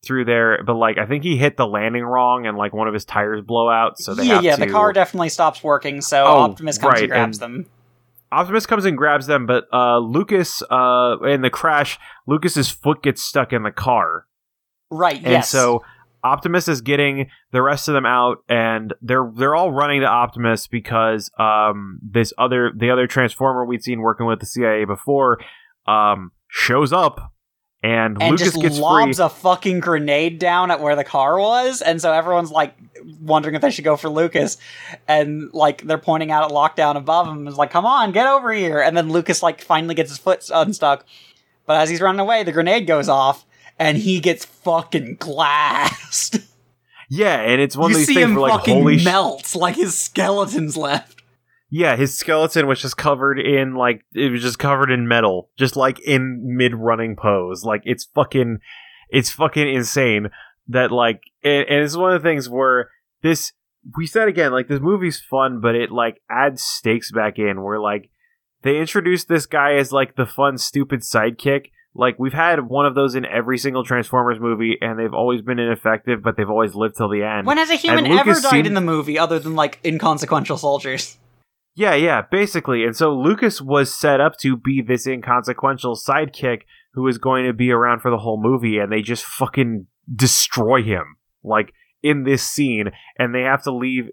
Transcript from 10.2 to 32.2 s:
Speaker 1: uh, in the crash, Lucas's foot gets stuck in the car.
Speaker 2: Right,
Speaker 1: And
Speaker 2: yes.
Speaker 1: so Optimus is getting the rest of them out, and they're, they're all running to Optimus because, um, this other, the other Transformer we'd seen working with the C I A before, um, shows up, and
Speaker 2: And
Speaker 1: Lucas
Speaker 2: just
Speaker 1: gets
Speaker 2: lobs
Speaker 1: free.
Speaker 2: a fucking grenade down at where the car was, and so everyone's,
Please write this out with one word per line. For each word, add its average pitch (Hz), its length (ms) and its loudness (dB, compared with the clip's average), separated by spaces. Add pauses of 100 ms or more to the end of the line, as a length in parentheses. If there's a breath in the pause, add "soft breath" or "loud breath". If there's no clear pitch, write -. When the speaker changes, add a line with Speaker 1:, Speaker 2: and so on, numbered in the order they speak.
Speaker 1:
uh, 123 560 2
in 139 180 2
the 127 80 2
crash, 147 460 -2 (300 loud breath)
Lucas's 151 440 0
foot - 340 -2
gets 135 180 0
stuck - 300 -2
in 117 100 -2
the 107 80 -4
car. 101 560 -2 (640)
Speaker 2:
Right, 160 260 0
Speaker 1:
And 127 100 -10
Speaker 2:
yes. 127 220 2
Speaker 1:
so 123 360 2 (400 loud breath)
Optimus 170 420 0
is 147 140 -2
getting 139 480 -2 (240 soft breath)
the 127 100 2
rest 139 240 0
of 151 80 0
them 131 120 2
out, 123 320 2 (100)
and 113 520 -2
they're, 123 360 -2
they're 139 180 0
all 175 160 0
running 143 300 0
to 135 80 2
Optimus 117 580 0
because, 113 720 -2
um, 107 640 0
this 107 340 0
other, 123 400 0
the 117 140 0
other 127 160 2
Transformer 127 580 -2
we'd 120 200 -6
seen 120 160 -6
working 113 260 0
with 113 140 0
the 104 60 -12
C 123 180 -4
I 107 180 2
A 104 40 -2
before, 127 520 0 (480 loud breath)
um, 104 460 0 (160)
shows 131 440 0
up, 170 400 0 (480)
and 110 400 0
Speaker 2:
And 165 120 4
Speaker 1:
Lucas 175 220 2
Speaker 2:
just 165 60 -4
Speaker 1:
gets 156 180 2
Speaker 2:
lobs 170 400 4
Speaker 1:
free. 180 60 4
Speaker 2:
a 160 40 2
fucking 180 500 0
grenade 160 640 0
down 180 320 2
at 147 80 0
where 147 160 2
the 143 80 -2
car 143 340 0
was, 247 420 0
and 165 220 0
so 165 100 2
everyone's, 170 380 0